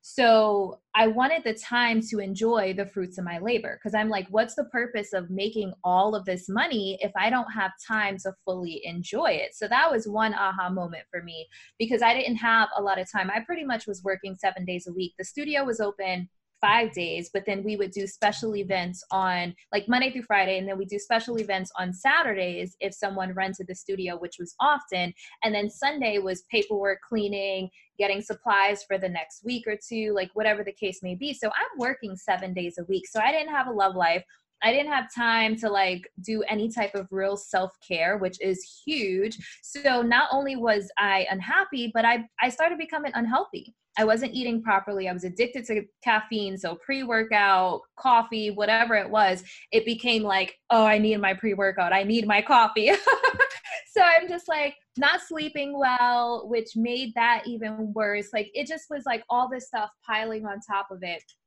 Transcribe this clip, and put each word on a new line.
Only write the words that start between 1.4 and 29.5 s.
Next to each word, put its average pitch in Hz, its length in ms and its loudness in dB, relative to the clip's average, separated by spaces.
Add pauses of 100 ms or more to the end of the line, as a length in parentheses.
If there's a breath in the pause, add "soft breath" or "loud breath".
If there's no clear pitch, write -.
the 220 100 -2
time 233 460 0 (100)
to 214 100 -4
enjoy 196 540 0
the 196 120 -4
fruits 185 320 -8
of 185 80 -8
my 170 140 -8
labor, 226 440 -4
'cause 202 100 -4
I'm 214 160 2
like, 190 200 -4
"What's 220 260 0
the 285 100 -2
purpose 240 480 -4
of 175 160 -4
making 196 440 -4 (100)
all 190 320 2
of 190 100 -4
this 180 220 -6
money 208 540 -2
if 202 160 -4
I 208 120 2
don't 233 220 0
have 196 200 -2 (140)
time 208 340 -2
to 190 140 -6 (120)
fully 180 400 -6
enjoy 190 460 -2
it?" 151 240 -4
So 208 120 -6
that 285 240 4
was 220 160 -2
one 214 260 0
aha 190 360 -2
moment 175 420 -6
for 175 100 -10
me 165 260 -16 (300 loud breath)
because 226 240 0
I 233 120 6
didn't 240 240 -2
have 226 400 4
a 202 40 0
lot 196 180 0
of 185 120 -8
time. 196 180 -2
I 220 120 -2
pretty 330 240 -6
much 233 220 -4
was 185 160 -8
working 190 320 -6
seven 185 300 -2
days 180 220 -6
a 175 60 -12
week. 180 240 -6
The 185 80 -8
studio 294 400 -2
was 220 160 -2
open 185 480 -4 (320)
five 220 320 4
days, 175 400 -6
but 196 120 -2
then 196 180 -4
we 214 120 -4
would 196 160 -2
do 196 160 -6
special 214 480 -2
events 185 560 -4
on, 180 440 0 (160 soft breath)
like, 202 160 -2
Monday 247 240 2
through 254 120 -8
Friday, 190 340 2
and 190 100 -4
then 196 100 -4
we 196 80 -4
do 202 140 -8
special 226 400 -2
events 190 380 -4
on 180 160 -4
Saturdays 190 840 0
if 190 140 -4
someone 190 400 -4
rented 190 340 -6
the 185 80 -10
studio, 180 420 -6
which 175 220 -10
was 175 200 -12
often, 190 540 0 (300 loud breath)
and 220 100 0
then 208 160 -2
Sunday 262 500 -2
was 185 320 -4
paperwork, 202 500 0
cleaning, 196 680 -4 (280 soft breath)
getting 196 240 0
supplies 202 640 0
for 190 140 -2
the 185 120 -2
next 170 340 -10
week 233 240 -6